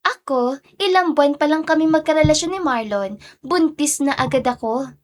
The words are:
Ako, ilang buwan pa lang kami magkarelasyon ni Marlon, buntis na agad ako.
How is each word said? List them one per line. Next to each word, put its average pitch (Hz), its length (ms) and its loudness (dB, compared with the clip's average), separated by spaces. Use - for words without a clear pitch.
Ako, 269 560 -2
ilang 370 340 2
buwan 285 220 4
pa 302 100 0
lang 311 160 0
kami 320 240 2
magkarelasyon 311 640 2
ni 381 80 -6
Marlon, 214 560 -4
buntis 302 600 -2
na 277 100 0
agad 262 320 0
ako. 247 480 -4